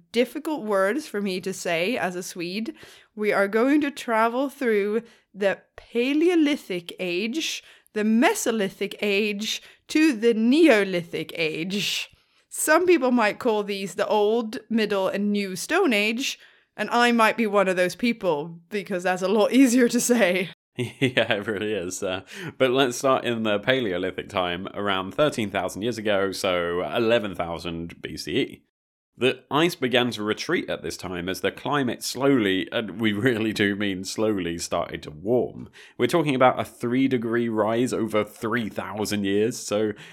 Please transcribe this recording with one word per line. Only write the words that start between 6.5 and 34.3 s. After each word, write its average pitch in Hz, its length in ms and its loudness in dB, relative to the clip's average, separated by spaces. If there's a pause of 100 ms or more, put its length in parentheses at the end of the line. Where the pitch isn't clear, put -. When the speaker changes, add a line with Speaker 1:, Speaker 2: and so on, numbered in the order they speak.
Speaker 1:
Age, 208 640 -4 (300)
the 214 120 -2
Mesolithic 220 960 0
Age, 208 640 -2 (260)
to 311 260 4
the 233 200 2
Neolithic 202 1000 4
Age. 160 760 -4 (380)
Some 320 380 2
people 262 240 4
might 220 280 2
call 214 240 0
these 196 340 -6
the 202 100 0
Old, 214 540 2 (100)
Middle, 202 380 0
and 202 220 -2
New 202 260 -2
Stone 320 360 2
Age, 220 460 0 (360)
and - 140 -6
I 240 240 4
might 220 240 4
be 233 100 0
one 196 220 4
of 180 80 2
those 180 180 2
people, 170 640 -2 (120)
because 196 320 -6
that's 180 180 -2
a 185 80 0
lot 208 240 4
<laughs> 254 80 6
easier 240 280 6
to 233 120 0
say. 185 540 2
Speaker 2:
<laughs> - 40 -20 (200)
Yeah, 120 540 0
it 101 140 -2
really 107 260 -2
is. 90 300 -6
Uh, 92 200 -4 (340)
but 131 140 4
let's 123 280 2
start 131 260 2
in 113 200 -2
the 104 140 2
Paleolithic 98 680 -2
time, 90 460 -2
around 98 380 -2
thirteen 123 380 0
thousand 92 320 -4
years 117 160 -2
ago, 98 340 0
so 87 500 0
eleven 107 520 0
thousand 85 680 -8
B 80 140 -10
C 76 160 -8
E. - 300 -4 (560)
The 123 320 -2
ice 170 240 0
began 123 360 0
to 107 120 -8
retreat 107 460 -4
at 85 140 -6
this - 160 -8
time 90 280 -8
as 92 140 -6
the 98 100 0
climate 131 540 -4
slowly, 120 640 2
and 104 300 -6
we 110 140 2
really 107 400 0
do 101 200 2
mean 98 300 -4
slowly, 95 540 -2